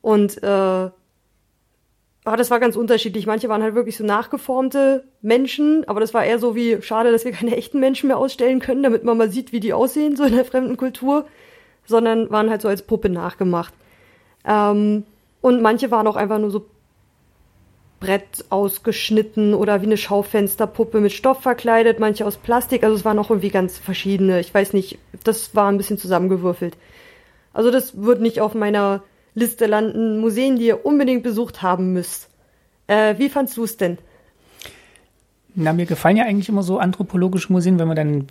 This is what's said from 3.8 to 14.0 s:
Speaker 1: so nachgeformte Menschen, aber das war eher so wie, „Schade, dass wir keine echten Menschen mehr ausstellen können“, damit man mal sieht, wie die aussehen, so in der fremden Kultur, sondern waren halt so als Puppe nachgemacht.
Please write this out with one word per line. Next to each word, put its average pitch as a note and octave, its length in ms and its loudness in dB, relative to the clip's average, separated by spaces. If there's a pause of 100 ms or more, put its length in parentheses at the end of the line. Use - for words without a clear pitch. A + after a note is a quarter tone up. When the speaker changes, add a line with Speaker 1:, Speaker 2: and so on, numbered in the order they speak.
Speaker 1:
so A3 80 -10
nachgeformte C4 1000 0 (200)
Menschen, C#4 640 0
aber G#3 120 -2
das A3 140 -2
war A3+ 100 2
eher A#3 140 2
so A3+ 180 -2
wie, A#3 260 0
„Schade, A3+ 300 0
dass A3+ 140 2
wir B3 60 -6
keine A3+ 260 -4
echten B3 220 -4
Menschen C4+ 280 0
mehr C4 100 2
ausstellen C4 420 0
können“, C4+ 240 -2
damit A3+ 200 2
man A#3 140 2
mal A3 140 2
sieht, B3 200 -8
wie A#3 80 -4
die G3+ 140 -4
aussehen, C#4+ 420 0
so C#4+ 80 -2
in A#3+ 120 4
der B3+ 100 4
fremden B3+ 320 -2
Kultur, C#4 480 -2 (640)
sondern A3+ 420 2
waren G#3+ 220 0
halt G#3+ 100 -4
so A3 60 -2
als G3 160 -2
Puppe A3 260 -2
nachgemacht. F3 640 -4 (720)